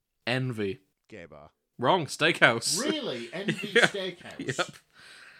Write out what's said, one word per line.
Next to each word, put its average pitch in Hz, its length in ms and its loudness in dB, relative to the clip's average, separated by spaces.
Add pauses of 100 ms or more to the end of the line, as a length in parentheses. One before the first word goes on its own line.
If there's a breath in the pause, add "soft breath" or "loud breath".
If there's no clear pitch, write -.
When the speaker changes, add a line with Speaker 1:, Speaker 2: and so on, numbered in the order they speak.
(260)
Speaker 1:
Envy. 113 540 -2 (300)
Speaker 2:
Gay 92 160 -18
bar. 76 240 -20 (300)
Speaker 1:
Wrong, 151 280 2
steakhouse. 151 760 2
Speaker 2:
Really? 196 480 -4
Speaker 1:
<laughs> - 40 -12
Speaker 2:
Envy 202 400 -4
Speaker 1:
Yeah. 233 140 8
Speaker 2:
Steakhouse? 180 720 -8
Speaker 1:
Yep. 180 100 -2 (720 loud breath)